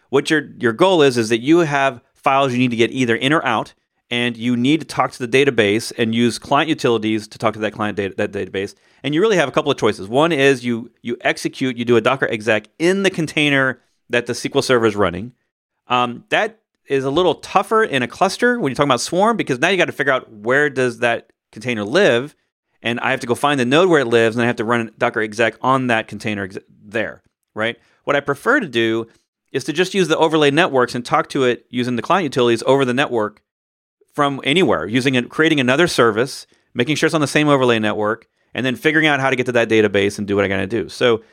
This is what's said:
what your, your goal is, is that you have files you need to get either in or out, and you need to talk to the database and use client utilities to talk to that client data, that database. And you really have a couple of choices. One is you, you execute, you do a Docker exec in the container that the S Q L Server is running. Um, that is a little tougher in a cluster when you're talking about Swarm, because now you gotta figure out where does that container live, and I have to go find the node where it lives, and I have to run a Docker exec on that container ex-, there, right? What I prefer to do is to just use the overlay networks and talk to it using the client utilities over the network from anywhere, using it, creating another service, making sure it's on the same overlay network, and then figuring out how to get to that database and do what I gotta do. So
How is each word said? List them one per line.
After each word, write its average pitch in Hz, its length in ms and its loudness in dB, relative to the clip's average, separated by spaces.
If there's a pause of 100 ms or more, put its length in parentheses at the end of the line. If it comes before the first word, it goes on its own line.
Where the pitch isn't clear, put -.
what 143 200 0
your, 151 200 0 (100)
your 117 140 0
goal 180 280 2
is, 135 160 4
is 110 120 0
that 117 100 0
you 151 200 4
have 139 420 -2 (120)
files 139 380 0
you 120 80 -2
need 127 120 2
to 117 40 -4
get 113 160 2
either 123 240 0
in 131 160 -2
or 160 140 2
out, 120 280 -4 (360)
and 120 260 -4
you 117 220 -2
need 139 240 2
to 139 40 -12
talk 135 280 -2
to 131 120 -8
the 131 200 2
database 113 520 2
and 113 160 0
use 117 240 2
client 147 300 0
utilities 110 600 -2
to - 80 -20
talk 110 160 -2
to 104 80 -12
that 107 100 -2
client 104 240 -4
data, 98 220 -4
that 104 160 -4
database. 98 420 -6 (280)
And 147 120 -4
you 160 60 2
really 214 160 2
have 151 100 2
a - 60 -10
couple 147 180 2
of 127 60 -2
choices. 101 320 -2
One 147 240 2
is 135 320 2
you, 120 260 -4 (100)
you 120 200 -8
execute, 135 560 -4
you 120 80 -6
do 117 100 4
a 113 60 6
Docker 123 260 0
exec 107 400 -2 (100)
in 190 260 2
the 190 60 2
container 147 720 0 (280)
that 120 160 0
the 123 60 -4
S 117 100 -6
Q 135 140 -6
L 139 60 4
Server 120 240 2
is 104 120 2
running. 98 360 -2 (540)
Um, 123 400 -2
that 208 320 -2 (280)
is 135 180 -2
a 139 40 -2
little 160 260 2
tougher 220 500 0
in 135 180 -2
a 120 40 -2
cluster 240 520 -2
when 160 100 -2
you're 123 60 -4
talking 143 140 2
about 123 100 2
Swarm, 208 380 0
because 139 220 -4
now 160 100 0
you 196 80 0
gotta 165 160 0
figure 143 180 0
out 127 180 -2
where 123 400 0
does 127 300 -2
that 117 320 -2 (220)
container 113 320 -6
live, 143 500 2 (480)
and 117 160 -4
I 120 120 -2
have 127 100 -2
to 127 60 -6
go 117 80 0
find 143 240 0
the 123 60 0
node 151 220 4
where 160 140 4
it 123 60 -2
lives, 113 280 2
and 120 80 0
I 117 40 2
have 120 100 -2
to 117 80 -4
run 117 220 0
a 107 40 -18
Docker 117 300 -4
exec 110 400 -2
on 127 260 0
that 110 200 -2
container 101 380 -8
ex-, 98 120 -14 (260)
there, 101 380 -8 (320)
right? 113 240 -4 (260)
What 143 120 0
I 143 40 0
prefer 147 400 -2
to 214 80 -4
do 113 400 0 (460)
is 131 120 -4
to 160 80 -4
just 180 200 0
use 185 140 0
the 151 100 0
overlay 156 320 2
networks 139 460 0
and 120 100 -8
talk 156 240 -2
to 139 140 -2
it 123 260 0
using 123 260 -4
the 113 60 -2
client 180 220 0
utilities 120 400 2
over 135 200 2
the 123 100 0
network 117 500 -2 (680)
from 143 300 -2
anywhere, 127 440 2
using 131 260 0
it, 123 160 -2
creating 156 300 2
another 135 280 2
service, 120 600 0 (260)
making 123 220 -2
sure 160 120 0
it's 156 60 0
on 160 80 0
the 139 60 0
same 151 200 0
overlay 131 320 4
network, 107 480 -4 (260)
and 110 120 -4
then 127 100 -2
figuring 156 320 2
out 143 140 2
how 135 80 0
to 131 60 0
get 123 100 -2
to 123 80 -2
that 117 160 2
database 101 480 2
and 104 100 -6
do 101 80 -2
what 101 80 2
I 98 60 0
gotta 95 180 -4
do. 98 220 -4
So 120 420 0